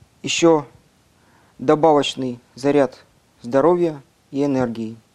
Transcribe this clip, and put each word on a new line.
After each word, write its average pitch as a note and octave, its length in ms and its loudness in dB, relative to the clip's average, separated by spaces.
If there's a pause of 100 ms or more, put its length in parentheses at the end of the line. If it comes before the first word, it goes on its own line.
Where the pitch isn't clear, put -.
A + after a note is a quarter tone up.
(220)
ещё D#3+ 440 2 (920)
добавочный C#3 840 0 (140)
заряд C#3 500 -2 (380)
здоровья D3 600 0 (280)
и C#3 120 -4
энергии. A#2 540 -4 (180)